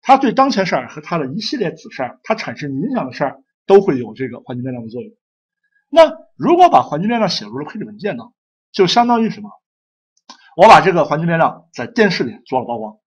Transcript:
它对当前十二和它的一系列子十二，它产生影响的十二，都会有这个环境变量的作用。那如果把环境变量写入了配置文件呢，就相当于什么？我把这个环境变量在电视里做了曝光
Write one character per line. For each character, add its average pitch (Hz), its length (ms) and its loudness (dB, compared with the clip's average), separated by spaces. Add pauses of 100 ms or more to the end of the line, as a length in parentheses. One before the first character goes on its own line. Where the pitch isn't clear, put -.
它 262 160 4
对 240 160 0
当 262 180 2
前 196 140 -2
十 185 100 -4
二 127 120 -6
和 - 140 -16
它 170 160 -6
的 143 100 -4
一 160 140 -10
系 - 160 -8
列 190 160 -4
子 - 180 -20
十 - 120 -8
二， 123 200 -12
它 135 120 -4
产 117 220 -12
生 147 140 -10
影 156 200 -6
响 202 140 -4
的 127 80 -12
十 - 120 -6
二， 135 120 -8 (280)
都 196 160 6
会 160 180 -2
有 110 140 -10
这 123 160 -8
个 117 100 -14
环 - 160 -14
境 123 80 -8
变 127 100 -8
量 120 100 -12
的 113 60 -14
作 117 120 -12
用。 107 100 -16 (800)
那 311 220 6 (260)
如 160 180 2
果 349 140 6
把 127 120 4
环 147 200 -6
境 202 80 -4
变 233 100 -2
量 202 100 0
写 - 160 -8
入 110 140 -12
了 151 100 -10
配 220 100 -14
置 185 60 -10
文 104 120 -18
件 127 200 -8
呢， 117 80 -14 (480)
就 196 120 2
相 240 220 2
当 233 160 2
于 220 60 -2
什 - 100 -10
么？ 208 100 -16 (1080)
我 185 100 8
把 170 140 10
这 190 100 2
个 165 140 2
环 156 140 -2
境 170 80 -2
变 170 100 0
量 - 340 -2
在 120 160 -10
电 208 240 2
视 170 140 -2
里 113 200 -10
做 127 140 -2
了 113 60 -8
曝 120 120 -8
光 107 300 -12